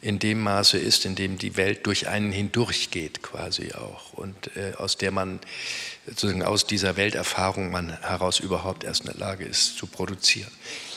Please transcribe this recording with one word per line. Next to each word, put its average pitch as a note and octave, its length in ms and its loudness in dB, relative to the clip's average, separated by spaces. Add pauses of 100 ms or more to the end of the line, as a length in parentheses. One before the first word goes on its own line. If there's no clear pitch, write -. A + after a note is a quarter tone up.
in G#2 180 0
dem G#2+ 220 2
Maße G2+ 380 6
ist, F#2+ 260 4
in F#2+ 100 0
dem F#2+ 240 -2
die - 180 -4
Welt G2 300 2
durch G2+ 220 2
einen G#2 240 2
hindurchgeht G2+ 880 0
quasi - 500 -4
auch - 400 -12
und, - 440 -10
äh, G2 200 -4
aus - 200 -2
der G2 140 0
man F#2+ 300 -2 (680)
sozusagen F#2+ 360 0
aus G2+ 240 4
dieser F#2+ 300 2
Welterfahrung F#2+ 760 0
man E2+ 300 -4
heraus F#2 400 2
überhaupt F#2 440 -2
erst - 180 -2
in - 40 -10
der - 100 -8
Lage G2 280 -4
ist - 320 2
zu - 100 -6
produzieren. F#2+ 640 0 (460)